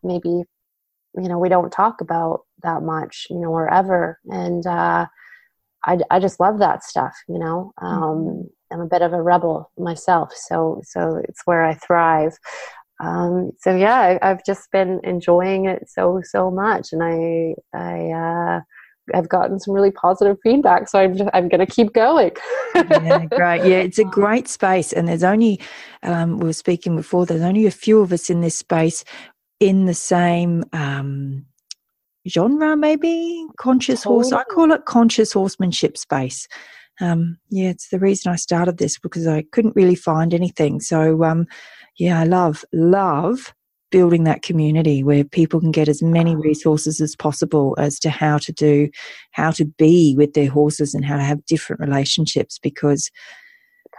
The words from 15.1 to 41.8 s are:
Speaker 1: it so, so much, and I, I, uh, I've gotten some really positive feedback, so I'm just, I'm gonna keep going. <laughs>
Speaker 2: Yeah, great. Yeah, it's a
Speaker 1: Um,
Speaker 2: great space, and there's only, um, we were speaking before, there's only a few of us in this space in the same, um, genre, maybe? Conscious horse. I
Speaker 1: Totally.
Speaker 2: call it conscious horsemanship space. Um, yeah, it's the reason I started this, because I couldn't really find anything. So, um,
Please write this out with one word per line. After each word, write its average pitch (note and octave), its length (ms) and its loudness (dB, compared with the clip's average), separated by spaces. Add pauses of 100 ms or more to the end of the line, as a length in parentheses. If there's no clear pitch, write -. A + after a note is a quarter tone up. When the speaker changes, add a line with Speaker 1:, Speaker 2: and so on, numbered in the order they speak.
Speaker 1:
it - 240 -6
so, F#3 320 -2
so F#3 300 -2
much, G3 400 -2
and E3 100 -4
I, E3 540 -2 (200)
I, E3+ 360 -6
uh, E3 480 -4 (520)
I've E3 160 -2
gotten F#3+ 300 0
some G3 160 -6
really G3 160 4
positive G3 540 2
feedback, A3 440 2
so G3 120 2
I'm F#3+ 160 2
just, G3 180 -2
I'm F3+ 140 2
gonna F3+ 180 2
keep G#3+ 280 0
going. A3 360 4 (240)
<laughs> - 220 -6
Speaker 2:
Yeah, F3 500 2
great. F3 380 0
Yeah, F#3 140 6
it's F#3 200 -2
a A3 60 4
Speaker 1:
Um, F#3 60 -2
Speaker 2:
great G#3 360 2
space, F#3+ 460 0
and E3+ 160 0
there's E3 160 0
only, G#3 360 2 (440)
um, E3+ 340 -2
we E3+ 80 -2
were D#3+ 60 -2
speaking F3 420 -2
before, F3 320 -2
there's E3 160 -2
only G3+ 240 2
a F3+ 60 2
few A3 280 4
of F#3 120 0
us E3+ 180 -4
in E3+ 100 0
this E3 140 -2
space D#3+ 480 -2 (560)
in F#3+ 280 4
the F3 80 0
same, F3 680 0 (100)
um, C#3 720 -6 (840)
genre, D4+ 480 0
maybe? E4 680 -2 (120)
Conscious B3+ 480 0
horse. A#3+ 260 2
I B3 140 2
Speaker 1:
Totally. G#4+ 100 -4
Speaker 2:
call E4 220 6
it D4+ 80 -12
conscious A#3 480 2
horsemanship F#3+ 640 -2
space. C3+ 480 -6 (560)
Um, E3+ 360 -2 (100)
yeah, F#3+ 220 -2
it's - 180 -12
the F#3+ 100 -4
reason G3 320 0
I F3 60 -2
started E3+ 400 0
this, - 220 -4
because E3 280 -6
I D#3 260 0
couldn't A3 220 0
really F#3 200 6
find E3 400 0
anything. E3+ 460 -2
So, D#3+ 440 2
um, E3 220 0 (500)